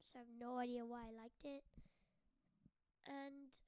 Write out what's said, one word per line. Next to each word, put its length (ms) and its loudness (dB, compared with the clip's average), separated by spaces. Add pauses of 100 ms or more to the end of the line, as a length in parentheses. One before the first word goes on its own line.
so 160 -6
I 80 -8
have 80 -8
no 240 4
idea 240 6
why 240 0
I 80 -4
liked 320 -8
it. 160 -2 (1400)
And, 480 -4 (120)